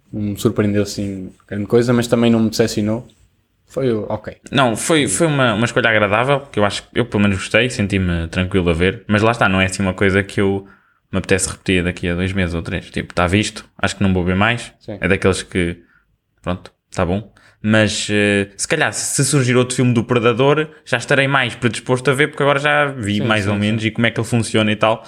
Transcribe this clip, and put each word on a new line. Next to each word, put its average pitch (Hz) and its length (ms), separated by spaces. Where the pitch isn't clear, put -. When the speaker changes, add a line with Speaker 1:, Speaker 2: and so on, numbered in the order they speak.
Speaker 1:
Não 110 100
me 104 180
surpreendeu 104 440
assim 98 480
grande 101 200
coisa, 120 260
mas 120 140
também 117 240
não 113 80
me 110 100
decepcionou. 110 580
Foi 135 260
o, 104 160
ok. 107 280
Speaker 2:
Não, 123 240
foi, 147 320
foi 165 200
uma, 131 260
uma 110 120
escolha 117 240
agradável, 110 500
que - 80
eu 104 60
acho 98 180
que - 160
eu 120 60
pelo 107 160
menos 98 160
gostei, 117 320
senti-me 95 600
tranquilo 90 400
a 82 40
ver. 92 340
Mas 104 140
lá 113 100
está, 117 160
não 95 140
é 95 40
assim 92 180
uma 92 100
coisa 98 300
que 101 180
eu 98 240
me 95 80
apetece 92 300
repetir 92 340
daqui 90 240
a 87 80
dois 92 180
meses 90 220
ou 82 80
três. 85 260
Tipo, 80 240
tá 87 140
visto, 104 360
acho - 200
que - 60
não 95 100
vou 90 100
ver 92 120
mais. 113 440
Speaker 1:
Sim. 104 200
Speaker 2:
É - 80
daqueles 95 360
que, 87 400
pronto, 92 300
tá 92 140
bom. 101 260
Mas, 107 480
eh, 101 480
se - 100
calhar, 147 260
se - 320
surgir 127 320
outro 127 180
filme 123 180
do 113 100
Predador, 127 680
já 123 120
estarei 135 300
mais 131 280
predisposto 127 540
a 139 40
ver, 147 160
porque - 120
agora 139 160
já 147 280
vi 113 320
Speaker 1:
Sim, 104 100
Speaker 2:
mais 107 160
Speaker 1:
sim, 101 80
Speaker 2:
ou 101 60
menos 107 260
Speaker 1:
sim. 110 60
Speaker 2:
e - 20
como 117 160
é 110 40
que - 80
ele 113 80
funciona 110 440
e 107 60
tal. 113 300